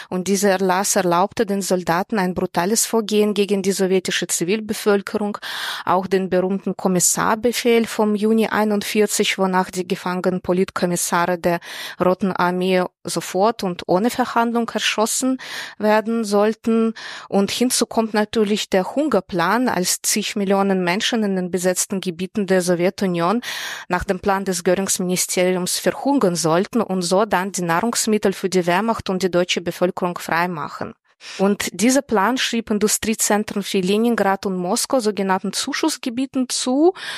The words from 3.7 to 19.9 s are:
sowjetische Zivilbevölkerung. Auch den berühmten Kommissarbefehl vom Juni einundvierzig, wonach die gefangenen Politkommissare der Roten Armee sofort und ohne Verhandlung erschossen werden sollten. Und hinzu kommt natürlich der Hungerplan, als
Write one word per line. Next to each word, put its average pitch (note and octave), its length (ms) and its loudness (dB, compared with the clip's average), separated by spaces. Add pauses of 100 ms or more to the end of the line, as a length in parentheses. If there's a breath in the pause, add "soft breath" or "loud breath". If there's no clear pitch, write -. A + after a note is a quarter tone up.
sowjetische F#3 560 0
Zivilbevölkerung. G#3 1080 -2 (480 loud breath)
Auch F#3 220 0
den F#3 240 0
berühmten F#3 440 0
Kommissarbefehl G#3+ 1120 2
vom G#3+ 280 0
Juni G#3+ 320 2
einundvierzig, G#3 880 0
wonach F#3 340 2
die F3+ 160 -4
gefangenen F#3 540 -2
Politkommissare F3+ 1000 0
der E3+ 220 0 (420 loud breath)
Roten F3+ 300 2
Armee F3+ 520 2 (200)
sofort F#3+ 580 0
und F3+ 260 -4
ohne F#3+ 200 2
Verhandlung A#3 640 0
erschossen A3+ 640 0 (400 loud breath)
werden G#3+ 480 2
sollten. A3 680 2 (340 loud breath)
Und G3 220 2
hinzu B3 340 0
kommt A3+ 300 -2
natürlich G#3 560 0
der F#3 240 2
Hungerplan, A3 760 0
als - 320 -2